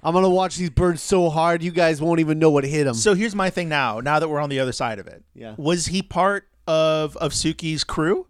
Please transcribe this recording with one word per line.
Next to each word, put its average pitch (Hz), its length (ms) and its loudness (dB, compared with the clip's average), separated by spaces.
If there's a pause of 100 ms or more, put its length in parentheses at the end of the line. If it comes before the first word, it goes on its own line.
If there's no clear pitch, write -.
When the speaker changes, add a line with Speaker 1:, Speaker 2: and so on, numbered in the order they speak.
Speaker 1:
I'm 160 60 0
gonna 185 160 4
watch 185 280 0
these 175 120 -4
birds 175 320 0
so 175 300 2
hard, 165 320 0
you 175 80 -4
guys 160 280 2
won't 165 200 2
even 156 180 2
know 160 140 6
what 143 120 2
hit 147 220 0
'em." 131 80 0
Speaker 2:
So 143 220 2
here's 208 180 -2
my 190 160 0
thing 175 200 -6
now, 123 320 0
now 147 180 2
that 160 80 -2
we're 147 120 -2
on 147 100 -4
the 139 100 -2
other 131 120 0
side 113 280 -4
of 85 80 -16
it. - 160 -20 (100)
Speaker 1:
Yeah. 110 240 -16
Speaker 2:
Was 160 300 -2
he 185 160 -4
part 190 440 -2 (200)
of, 156 500 0
of 156 160 -4
Suki's 160 500 -4
crew? 185 460 -2